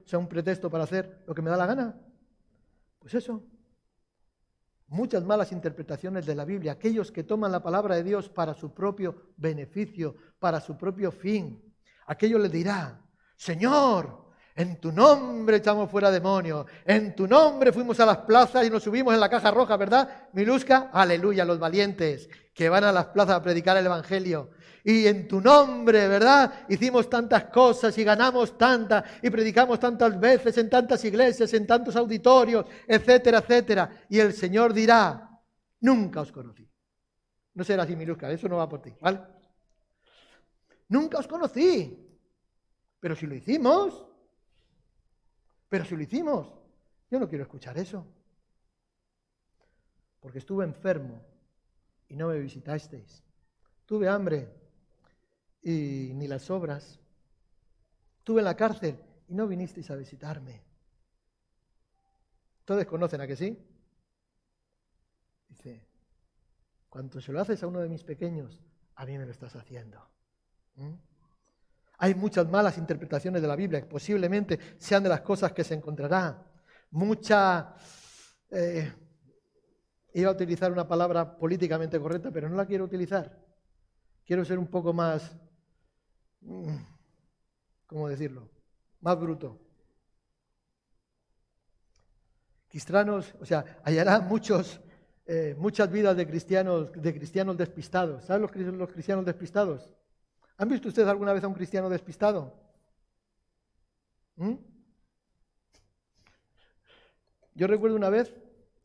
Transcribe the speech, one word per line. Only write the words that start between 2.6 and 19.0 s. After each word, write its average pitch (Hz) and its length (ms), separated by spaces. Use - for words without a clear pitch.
Pues - 160
eso. 233 300
Muchas 185 380
malas 202 280
interpretaciones 170 720
de 151 100
la 147 120
Biblia. 170 260
Aquellos 220 400
que 160 120
toman 214 280
la 175 100
palabra 190 340
de 170 60
Dios 196 280
para 156 240
su 151 180
propio 196 640
beneficio, 160 800
para 160 220
su 151 180
propio 185 340
fin. 185 500
Aquello 220 320
le 208 100
dirá, 165 500
"Señor, 226 960
en 170 260
tu 160 120
nombre 233 640
echamos 208 340
fuera 202 200
demonios. 175 560
En 208 300
tu 190 120
nombre 269 460
fuimos 240 280
a 226 60
las 208 120
plazas 240 480
y 226 40
nos 214 120
subimos 233 320